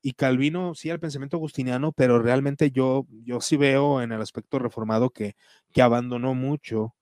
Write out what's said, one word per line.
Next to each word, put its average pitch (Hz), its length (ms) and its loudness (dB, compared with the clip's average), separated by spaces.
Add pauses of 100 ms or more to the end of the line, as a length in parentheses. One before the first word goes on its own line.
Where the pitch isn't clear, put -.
Y 131 120 -6
Calvino, 151 600 0
sí, 156 160 -8
al 165 100 -6
pensamiento 143 360 -8
agustiniano, 143 560 -4
pero 123 280 4
realmente 135 520 2
yo, 131 340 0 (180)
yo 120 160 -6
sí - 160 0
veo 139 460 4
en 117 100 -6
el 110 80 -6
aspecto 110 380 -8
reformado 113 520 0
que, 104 260 -8 (360)
que 131 100 4
abandonó 123 520 2
mucho 127 680 -4